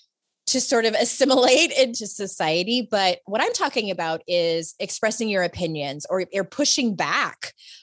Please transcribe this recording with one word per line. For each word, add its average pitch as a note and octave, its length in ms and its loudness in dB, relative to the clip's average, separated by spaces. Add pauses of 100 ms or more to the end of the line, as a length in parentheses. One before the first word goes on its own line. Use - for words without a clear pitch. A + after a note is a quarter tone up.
(480)
to C4 120 0
sort A#3 240 2
of A3 100 2
assimilate B3+ 800 4
<laughs> - 60 2
into A#3 280 0
society. F#3+ 840 -2
But F#3+ 360 2
what G#3 140 -2
I'm G4 120 0
talking C4 380 -2
about E3+ 360 -4
is E3+ 540 0
expressing A3 480 -2
your G3 160 0
opinions D#3 680 -4
or, F#3 140 -2 (100)
or G3 100 0
pushing A#3+ 520 0
back E3+ 560 -2 (300)